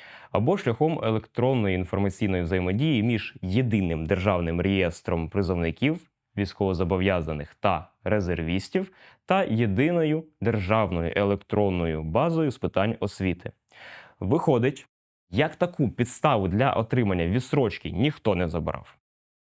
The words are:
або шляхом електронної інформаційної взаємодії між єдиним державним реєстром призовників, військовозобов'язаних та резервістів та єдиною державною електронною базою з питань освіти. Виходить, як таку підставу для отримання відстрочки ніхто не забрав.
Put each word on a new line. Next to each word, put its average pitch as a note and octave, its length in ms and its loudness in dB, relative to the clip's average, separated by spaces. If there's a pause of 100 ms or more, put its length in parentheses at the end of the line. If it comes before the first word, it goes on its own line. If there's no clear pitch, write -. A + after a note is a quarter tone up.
(320)
або D3+ 260 2
шляхом D3+ 460 0
електронної A2 720 0
інформаційної F#2+ 680 0
взаємодії F#2+ 600 0
між A2+ 380 -2
єдиним F#2 640 0
державним F2 560 0
реєстром F2 680 -2
призовників, F#2 720 -2 (380)
військовозобов'язаних F#2 1200 -2
та F2 300 -2 (140)
резервістів F#2 880 -2 (340)
та F#3+ 180 2
єдиною D3+ 800 0 (180)
державною F#2+ 760 0
електронною F#2+ 880 0
базою D3 480 0
з - 60 -8
питань G#2+ 420 0
освіти. F#2+ 520 -4 (680)
Виходить, B2 680 2 (440)
як D3 240 0
таку F3 340 0
підставу A#2 580 0
для G#2+ 260 2
отримання G2+ 540 0
відстрочки A2+ 640 0
ніхто A2 440 0
не F2+ 120 0
забрав. D#2+ 480 -6 (560)